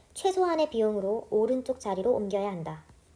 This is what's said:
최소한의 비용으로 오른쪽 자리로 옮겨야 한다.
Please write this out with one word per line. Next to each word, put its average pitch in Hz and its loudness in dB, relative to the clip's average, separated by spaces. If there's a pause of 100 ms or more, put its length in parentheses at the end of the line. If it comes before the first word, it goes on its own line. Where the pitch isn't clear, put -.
(140)
최소한의 359 2
비용으로 214 0
오른쪽 254 0
자리로 196 0
옮겨야 202 -2
한다. 156 -8 (320)